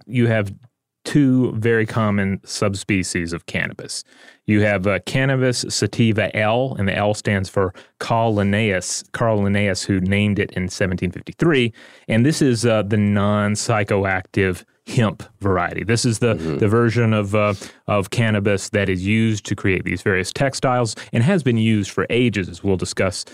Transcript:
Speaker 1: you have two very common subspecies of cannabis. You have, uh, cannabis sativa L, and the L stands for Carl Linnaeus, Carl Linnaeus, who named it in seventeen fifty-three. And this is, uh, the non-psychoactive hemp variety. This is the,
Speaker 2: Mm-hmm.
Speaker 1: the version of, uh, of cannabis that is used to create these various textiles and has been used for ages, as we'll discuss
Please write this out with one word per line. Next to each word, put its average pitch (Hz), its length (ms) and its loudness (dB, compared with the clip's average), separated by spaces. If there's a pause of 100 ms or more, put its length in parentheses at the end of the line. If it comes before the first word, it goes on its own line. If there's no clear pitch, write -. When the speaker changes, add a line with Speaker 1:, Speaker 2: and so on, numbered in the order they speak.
Speaker 1:
you 120 220 0
have 107 260 0 (500)
two 127 500 2
very 113 320 2
common 101 580 0
subspecies 95 920 -2
of 82 140 -10
cannabis. - 560 -8 (420)
You 107 160 4
have, 101 240 2
uh, 98 200 0
cannabis 131 640 0
sativa 107 680 0
L, 117 420 0
and 101 100 -2
the 92 80 -2
L 104 180 0
stands 101 360 -2
for 92 240 0 (260)
Carl 113 360 0
Linnaeus, 101 680 0 (100)
Carl 113 280 2
Linnaeus, 101 420 0
who 98 160 0
named 101 380 2
it 98 140 -2
in 90 180 -6
seventeen 92 420 -2
fifty-three. 131 640 0 (340)
And 113 180 2
this 156 160 0
is, 120 240 2
uh, 110 180 2
the 104 140 -2
non-psychoactive 104 1700 0 (220)
hemp 107 380 0 (180)
variety. 87 420 0
This 117 220 0
is 117 140 0
the, 117 160 2
Speaker 2:
Mm-hmm. 78 220 -4
Speaker 1:
the 110 100 2
version 113 460 2
of, 104 220 0
uh, 104 180 2 (340)
of 104 220 0
cannabis 107 600 0
that 101 200 0
is 92 160 -2
used 110 420 0
to 104 80 -2
create 92 280 0
these 90 180 -6
various 92 300 -2
textiles 123 640 0 (160)
and 117 120 2
has 180 200 2
been 120 140 2
used 110 340 2
for 92 180 -2
ages, 107 380 0
as 87 160 -12
we'll 98 140 0
discuss - 560 -4